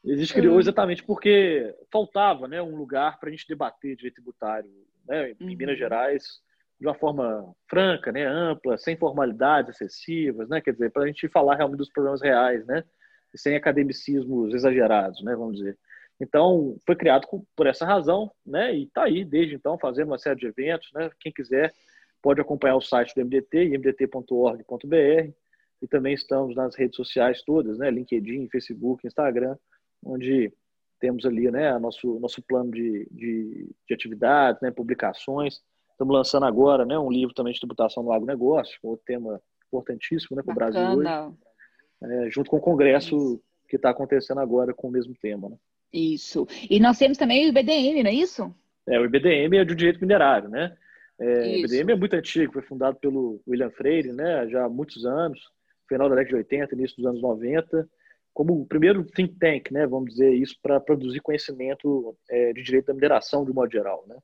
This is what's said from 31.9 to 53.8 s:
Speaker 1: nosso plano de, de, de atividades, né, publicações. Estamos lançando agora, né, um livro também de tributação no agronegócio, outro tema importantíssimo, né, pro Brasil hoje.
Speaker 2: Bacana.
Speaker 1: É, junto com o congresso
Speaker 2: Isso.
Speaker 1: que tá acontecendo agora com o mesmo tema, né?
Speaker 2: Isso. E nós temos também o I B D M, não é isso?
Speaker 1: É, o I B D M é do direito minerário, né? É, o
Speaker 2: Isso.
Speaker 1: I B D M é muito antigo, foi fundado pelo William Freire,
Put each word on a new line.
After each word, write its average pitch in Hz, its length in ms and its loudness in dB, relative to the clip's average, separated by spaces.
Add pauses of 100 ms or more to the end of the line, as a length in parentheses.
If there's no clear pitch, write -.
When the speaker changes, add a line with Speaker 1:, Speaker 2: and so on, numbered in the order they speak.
Speaker 1:
nosso 120 240 -8
plano 123 280 -2
de, 113 400 -4
de, 113 580 -8 (180)
de 117 80 -4
atividades, 120 680 0
né, 127 80 -4
publicações. 127 880 -6 (300)
Estamos 135 240 0
lançando 135 320 2
agora, 131 400 6
né, 147 120 -2
um 135 120 -2
livro 123 240 0
também 120 180 -4
de - 80 -10
tributação 117 420 -4
no 117 100 -2
agronegócio, 127 680 0
outro 113 220 -8
tema 113 360 -8 (260)
importantíssimo, 131 680 -6
né, 139 60 -6
pro 117 120 -6
Brasil 113 260 0
hoje. 143 240 2
Speaker 2:
Bacana. 156 300 -4 (680)
Speaker 1:
É, 120 280 -4
junto 139 200 -4
com 156 60 2
o 147 40 2
congresso 139 560 4
Speaker 2:
Isso. 131 260 -2 (260)
Speaker 1:
que 135 100 -2
tá 135 120 2
acontecendo 135 500 -2
agora 123 320 0
com 127 160 -10
o - 20 -8
mesmo 123 300 -4
tema, 104 300 -8
né? 117 60 -20 (360)
Speaker 2:
Isso. 160 540 -2 (220)
E 208 120 6
nós 240 180 6
temos 269 200 4
também 254 260 4
o 320 40 4
I 277 40 2
B 262 100 6
D 226 100 2
M, 285 300 2
não 202 80 4
é 220 40 0
isso? 247 400 -2 (320)
Speaker 1:
É, 123 120 2
o 120 60 4
I 117 40 0
B 135 120 4
D 151 240 4
M 180 140 6
é 185 60 6
do 170 100 0
direito 170 260 2
minerário, 143 480 4
né? 151 280 -6 (420)
É, 117 60 -8
o 120 200 2
Speaker 2:
Isso. 117 140 0
Speaker 1:
I 175 40 0
B 123 60 -2
D 123 120 0
M 190 120 2
é 220 40 4
muito 185 180 0
antigo, 160 380 0
foi 135 100 -6
fundado 135 360 -2
pelo 131 480 -2
William 123 240 -2
Freire, 143 420 0